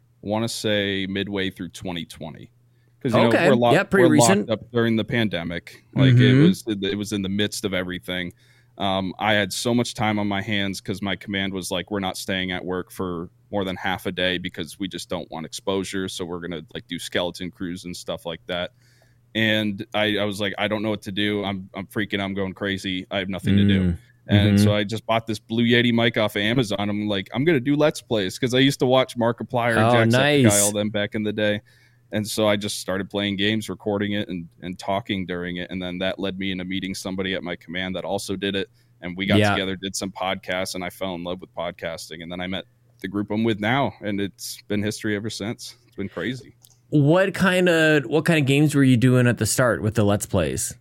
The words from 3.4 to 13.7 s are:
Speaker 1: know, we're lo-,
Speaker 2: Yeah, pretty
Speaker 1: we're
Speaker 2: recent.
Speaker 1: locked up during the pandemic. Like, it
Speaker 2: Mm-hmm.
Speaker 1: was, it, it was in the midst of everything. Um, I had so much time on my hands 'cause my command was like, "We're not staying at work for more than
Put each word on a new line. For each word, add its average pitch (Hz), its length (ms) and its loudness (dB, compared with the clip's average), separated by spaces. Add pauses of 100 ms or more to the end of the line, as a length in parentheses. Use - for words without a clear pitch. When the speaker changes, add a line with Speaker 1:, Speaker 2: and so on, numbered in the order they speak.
Speaker 1:
know, 147 60 6
we're 131 40 8
lo-, 120 180 4
Speaker 2:
Yeah, 151 120 4
pretty 190 220 4
Speaker 1:
we're 160 40 6
Speaker 2:
recent. 151 380 6
Speaker 1:
locked 110 140 -4
up - 100 -20
during 117 240 2
the 107 80 0
pandemic. 87 800 -4 (100)
Like, 131 200 6
it - 40 8
Speaker 2:
Mm-hmm. 127 240 8
Speaker 1:
was, 180 240 4
it, 104 180 -4
it 98 140 -2
was 104 140 -6
in 104 100 -2
the 92 60 -4
midst 101 360 -2
of 98 80 -2
everything. 90 600 -4 (440)
Um, 95 440 -2
I 107 140 2
had 104 180 2
so - 200 -2
much 120 220 0
time 107 240 0
on 104 80 -2
my 98 160 -2
hands 98 380 -2
'cause 95 200 -8
my 98 140 -4
command 98 400 -6
was 90 160 -8
like, 92 220 -4
"We're 101 80 -2
not 92 180 -4
staying 92 320 -4
at 90 140 -6
work 90 260 -6
for 90 400 -6 (220)
more 101 120 -2
than 92 120 -6